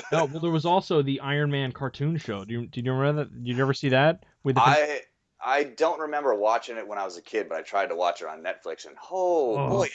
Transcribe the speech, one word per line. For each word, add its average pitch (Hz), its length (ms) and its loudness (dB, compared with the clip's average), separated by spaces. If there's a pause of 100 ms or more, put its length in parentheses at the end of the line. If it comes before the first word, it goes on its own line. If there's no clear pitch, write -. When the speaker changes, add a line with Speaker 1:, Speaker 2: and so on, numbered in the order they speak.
Speaker 1:
<laughs> - 80 -16
Speaker 2:
No, 160 120 2
well, 143 140 -6
there 170 120 0
was 156 140 0
also 175 360 2
the 139 180 -2
Iron 143 320 0
Man 139 220 -2
cartoon 139 440 -4
show. 101 280 -6
Do 110 80 -8
you, 120 140 -4
did 120 180 -8
you 131 80 0
remember 143 320 0
that? - 80 -14 (100)
Did 120 140 -2
you 127 40 2
ever 135 120 4
see 139 160 -2
that? 143 340 4 (200)
With 135 120 0
the 117 60 6
Speaker 1:
I... 147 400 4 (420)
I 135 220 2
don't 151 340 0
remember 147 340 0
watching 113 440 0
it 104 100 -10
when 104 100 -8
I 101 80 -4
was 87 120 -10
a 85 40 -14
kid, 101 280 -4
but 80 80 -4
I 80 40 -4
tried 98 260 0
to 87 80 -4
watch 87 260 0
it 82 60 -8
on 78 140 -12
Netflix, 87 460 -8
and 69 80 -20 (160)
oh, 170 460 2
Speaker 2:
Oh. 139 120 0
Speaker 1:
boy, 175 260 2